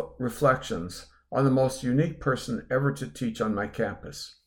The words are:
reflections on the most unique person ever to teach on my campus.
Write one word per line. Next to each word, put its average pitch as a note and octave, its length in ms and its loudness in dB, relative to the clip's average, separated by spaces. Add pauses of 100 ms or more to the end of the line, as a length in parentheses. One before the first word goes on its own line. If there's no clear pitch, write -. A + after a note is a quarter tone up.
(180)
reflections A#2+ 880 0 (240)
on C3+ 140 2
the C3+ 80 6
most C3 320 2
unique C#3+ 360 2
person B2 520 -2
ever C3+ 220 2
to - 120 -6
teach A#2 340 -4
on A2 140 0
my G2+ 140 -2
campus. - 800 -6